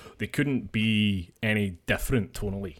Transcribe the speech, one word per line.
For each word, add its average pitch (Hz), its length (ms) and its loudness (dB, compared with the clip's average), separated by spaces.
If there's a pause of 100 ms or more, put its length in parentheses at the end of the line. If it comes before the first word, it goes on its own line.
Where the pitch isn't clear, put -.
(200)
They 104 80 -4
couldn't 131 440 -2
be 107 600 2 (100)
any 104 360 0 (100)
different 104 460 0
tonally. 98 460 -6